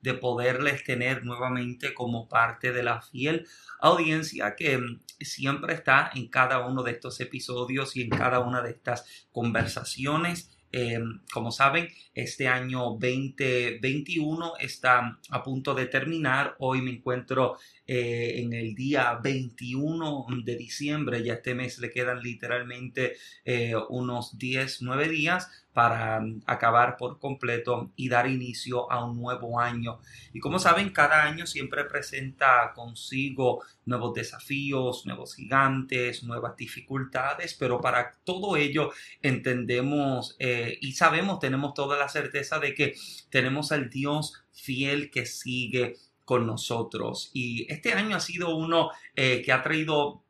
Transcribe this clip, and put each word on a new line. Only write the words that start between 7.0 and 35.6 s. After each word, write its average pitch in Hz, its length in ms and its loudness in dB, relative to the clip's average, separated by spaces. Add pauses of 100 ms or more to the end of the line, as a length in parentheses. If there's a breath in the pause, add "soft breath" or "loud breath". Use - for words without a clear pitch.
episodios 127 760 -4
y 127 60 -4
en 120 80 -4
cada 123 300 2
una 123 240 0
de 117 80 -6
estas - 600 -8
conversaciones. 135 1160 -2 (220 soft breath)
Eh, 117 280 -2 (320)
como 117 200 -2
saben, 139 360 4 (260 loud breath)
este 127 340 -4
año 127 500 -2
veinte 127 840 0
veintiuno 156 800 -2
está 123 600 2 (100)
a 127 140 -2
punto 135 320 -2
de 127 100 0
terminar. 139 720 0
Hoy 131 240 2
me 127 100 -2
encuentro, 123 640 0 (320 loud breath)
eh, 120 520 -2
en 117 100 -4
el 113 240 -4
día 131 480 2
veintiuno 135 1040 -2 (180)
de 117 140 -4
diciembre. 139 680 -2
Ya 117 120 -2
este 123 200 -4
mes 127 240 -6
le 120 100 -6
quedan 123 320 -2
literalmente, 123 960 -4 (300 loud breath)
eh, 120 300 2 (120)
unos 123 500 -4
diez, 131 440 -4
nueve 131 260 0
días 160 420 0 (220 loud breath)
para, 113 480 2
mm, 110 280 -6
acabar 120 500 6
por - 200 -6
completo 123 800 -2
y 127 140 -4
dar 120 180 4
inicio 123 640 -2
a 120 140 0
un 120 100 -4
nuevo 120 460 -2
año. 117 380 -2 (340 loud breath)
Y 120 80 -8
como 170 180 2
saben, 190 300 6
cada 151 340 6
año 160 240 -2
siempre 139 380 -4
presenta 135 880 2
consigo 131 880 0 (220 loud breath)
nuevos 120 280 -2
desafíos, 131 920 -4
nuevos - 300 -8
gigantes, 131 880 2